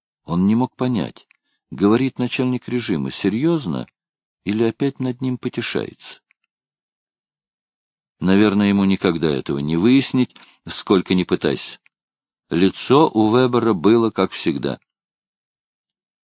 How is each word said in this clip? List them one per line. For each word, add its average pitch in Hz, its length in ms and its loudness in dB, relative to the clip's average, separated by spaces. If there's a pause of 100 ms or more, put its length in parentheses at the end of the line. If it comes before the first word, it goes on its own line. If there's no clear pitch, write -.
(240)
Он 87 220 -2
не 110 100 2
мог 127 200 -2
понять, 110 520 -4 (440)
говорит 113 480 0
начальник 123 480 -4
режима 98 420 -4
серьёзно 110 800 -2 (560)
или 107 220 -2
опять 135 340 -2
над 127 220 -4
ним 127 180 -4
потешается. - 840 -8 (2000)
Наверное, 101 500 4
ему 101 160 2
никогда 85 440 0
этого 69 300 -2
не 78 180 -2
выяснить, 127 580 2 (320)
сколько - 460 0
ни 90 100 2
пытайся. - 560 -4 (680)
Лицо 131 600 2
у 107 200 2
Вебера 120 440 2
было 110 360 2
как 95 220 -2
всегда. 67 480 -4 (1400)